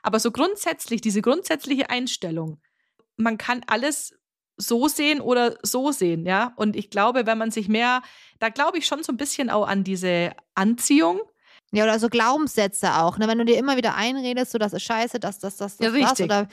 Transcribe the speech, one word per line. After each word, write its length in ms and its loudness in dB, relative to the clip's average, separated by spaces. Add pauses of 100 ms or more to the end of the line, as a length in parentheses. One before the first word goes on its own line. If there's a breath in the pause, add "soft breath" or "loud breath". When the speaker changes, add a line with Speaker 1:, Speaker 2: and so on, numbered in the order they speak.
Speaker 1:
Aber 160 0
so 120 0
grundsätzlich, 680 -2
diese 220 -2
grundsätzliche 680 0
Einstellung, 720 -6 (580)
man 200 -2
kann 300 -4
alles 460 -2 (440)
so 320 0
sehen 320 0
oder 420 2
so 280 0
sehen, 340 0
ja. 320 0
Und 180 0
ich 140 -8
glaube, 360 2
wenn 120 2
man 140 -2
sich 180 -4
mehr, 320 2 (380 loud breath)
da 100 0
glaube 280 0
ich 80 -4
schon 180 -2
so 100 -4
ein 40 -4
bisschen 320 -2
auch 180 2
an 180 0
diese 460 0 (220)
Anziehung. 680 2 (500 soft breath)
Speaker 2:
Ja, 120 2
oder 160 4
so 80 0
Glaubenssätze 880 2
auch, 220 2
ne? 100 2
Wenn 100 2
du 60 2
dir 140 6
immer 180 2
wieder 200 0
einredest, 580 -2
so, 40 -2
„Das 140 0
ist 120 -6
scheiße, 360 -2
das, 200 -6
das, 180 -10
das, 220 -10
Speaker 1:
Ja, 100 2
Speaker 2:
das, 100 0
das“, 100 4
Speaker 1:
richtig. 160 2
Speaker 2:
oder 280 0